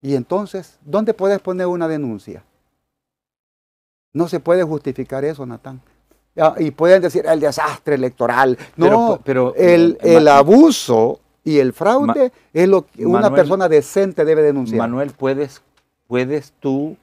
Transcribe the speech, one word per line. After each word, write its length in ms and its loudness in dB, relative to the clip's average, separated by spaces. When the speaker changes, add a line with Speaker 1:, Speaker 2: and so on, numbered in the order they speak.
Speaker 1:
Y 140 -4
entonces, 680 -8
¿dónde 280 -4
puedes 260 -2
poner 280 -6
una 200 -4
denuncia? 560 -10
No 140 -4
se 120 -6
puede 240 0
justificar 640 -8
eso, 200 -10
Natán. 360 -18
Ah, 200 0
y 120 -2
pueden 300 2
decir, 240 -4
"El 140 0
desastre 560 -4
electoral". 640 0
Speaker 2:
Pero 160 2
Speaker 1:
No, 160 2
Speaker 2:
po-, 160 -2
pero, 320 -2
Speaker 1:
el, 460 4
Speaker 2:
eh, 160 4
Speaker 1:
el 80 6
Speaker 2:
ma-, 120 6
Speaker 1:
abuso 840 4
y 140 0
el 160 2
fraude 320 0
Speaker 2:
Ma-, 0 -
Speaker 1:
es 160 2
lo 160 2
que 200 -12
una 160 2
Speaker 2:
Manuel, 200 2
Speaker 1:
persona 260 0
decente 560 0
debe 200 2
denunciar. 360 -2
Speaker 2:
Manuel, 380 -4
¿puedes, 460 -6
puedes 520 -6
tú 440 -6